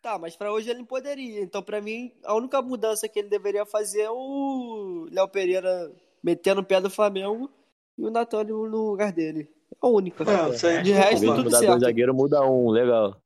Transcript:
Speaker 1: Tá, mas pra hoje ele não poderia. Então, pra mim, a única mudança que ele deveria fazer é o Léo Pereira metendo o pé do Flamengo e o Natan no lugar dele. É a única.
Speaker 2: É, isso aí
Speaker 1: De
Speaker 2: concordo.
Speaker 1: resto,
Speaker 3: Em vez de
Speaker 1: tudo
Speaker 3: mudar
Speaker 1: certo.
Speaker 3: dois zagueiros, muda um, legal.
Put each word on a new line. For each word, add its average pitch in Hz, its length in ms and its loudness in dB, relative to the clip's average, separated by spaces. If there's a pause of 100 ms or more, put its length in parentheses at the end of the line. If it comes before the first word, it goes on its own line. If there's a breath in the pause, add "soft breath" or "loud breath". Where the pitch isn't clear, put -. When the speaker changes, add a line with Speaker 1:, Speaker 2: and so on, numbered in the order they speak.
Speaker 1:
Tá, 214 180 -8
mas 165 160 -12
pra 208 160 -8
hoje 220 180 -4
ele 240 100 -6
não 247 60 -16
poderia. 254 560 -8
Então, 190 220 -8
pra 208 180 -6
mim, 226 300 -10 (120)
a 214 120 -2
única 262 260 -2
mudança 220 480 -4
que - 80 -6
ele 208 100 -4
deveria 202 380 -2
fazer 208 360 -4
é 214 100 -2
o 240 1000 -8
Léo 190 160 2
Pereira 185 640 -2 (320)
metendo 190 380 2
o - 20 -4
pé 190 160 2
do 196 120 -2
Flamengo 208 580 -2 (480)
e 220 80 -8
o 220 60 -4
Natan 233 320 -2
no 220 220 -4
lugar 214 460 -2
dele. 156 380 -4 (220)
É - 100 -20
a - 60 2
única. 190 360 2
Speaker 2:
É, 175 260 2
isso 127 180 0
aí 170 160 2
Speaker 1:
De 190 80 4
Speaker 2:
concordo. 196 180 6
Speaker 1:
resto, 226 60 4
Speaker 3:
Em 202 40 0
vez - 20 2
de 113 60 4 (100)
Speaker 1:
tudo - 80 0
Speaker 3:
mudar - 120 4
Speaker 1:
certo. 202 140 6
Speaker 3:
dois 120 100 6
zagueiros, 123 340 2
muda 139 280 4
um, 127 260 4
legal. 113 560 2